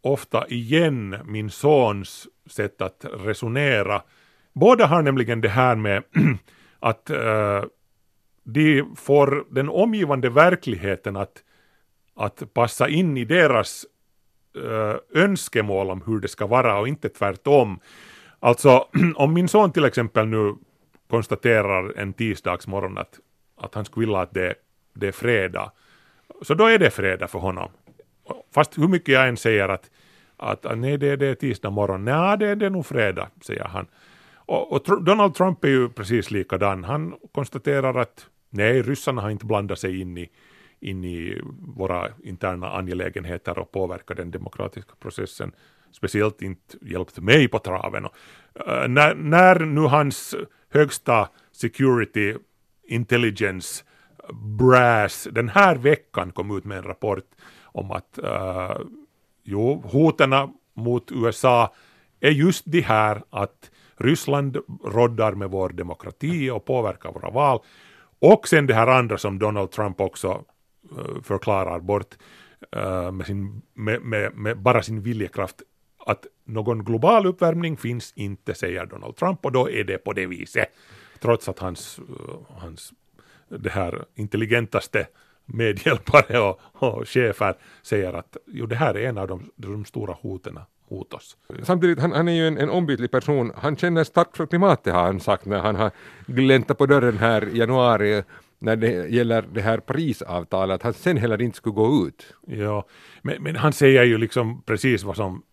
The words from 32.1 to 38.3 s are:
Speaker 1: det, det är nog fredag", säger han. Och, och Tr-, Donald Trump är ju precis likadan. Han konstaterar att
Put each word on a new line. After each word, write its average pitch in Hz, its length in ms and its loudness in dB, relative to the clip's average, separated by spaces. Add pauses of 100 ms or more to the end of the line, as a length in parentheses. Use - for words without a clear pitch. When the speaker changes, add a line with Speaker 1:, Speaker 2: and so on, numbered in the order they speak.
Speaker 1:
det, 208 160 -2
det 208 120 -2
är 196 40 0
nog 185 160 -6
fredag", 107 420 -2 (120)
säger - 240 -10
han. 92 220 -8 (480)
Och, - 380 -4
och 139 140 -2
Tr-, 196 180 0
Donald 202 300 4
Trump 170 300 0
är 147 40 4
ju 127 200 4
precis 110 420 -4
likadan. 95 540 -2
Han 151 300 -6 (180)
konstaterar 135 600 -4
att - 320 -6 (240)